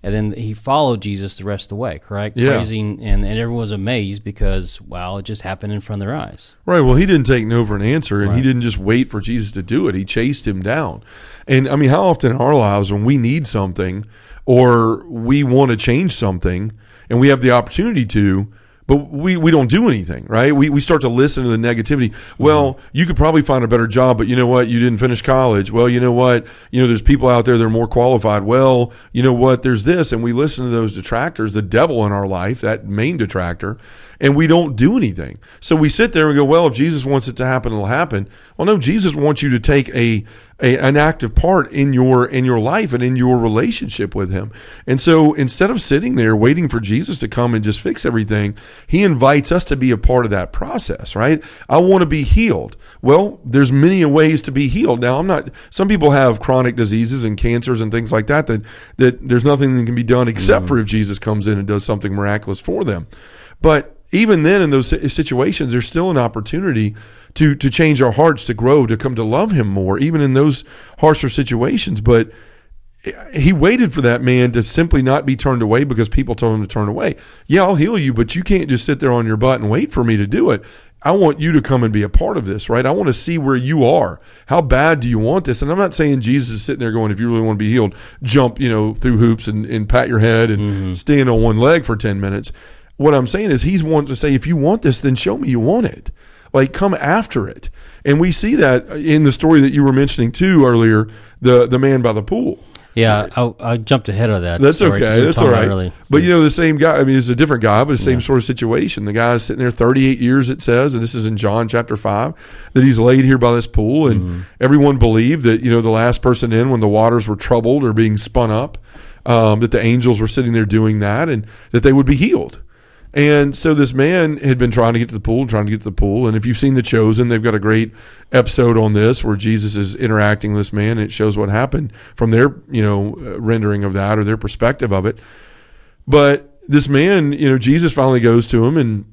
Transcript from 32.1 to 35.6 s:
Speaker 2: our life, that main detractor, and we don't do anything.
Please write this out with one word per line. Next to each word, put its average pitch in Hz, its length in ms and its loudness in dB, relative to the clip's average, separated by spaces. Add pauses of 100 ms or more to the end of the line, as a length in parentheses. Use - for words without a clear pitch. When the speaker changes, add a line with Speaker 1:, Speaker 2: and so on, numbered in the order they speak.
Speaker 2:
our 101 140 -4
life, 95 360 -6
that 107 240 -4
main 107 300 -4
detractor, 92 600 -6 (420)
and 139 160 2
we 156 120 2
don't 160 280 2
do 151 200 2
anything. 92 420 -4 (220)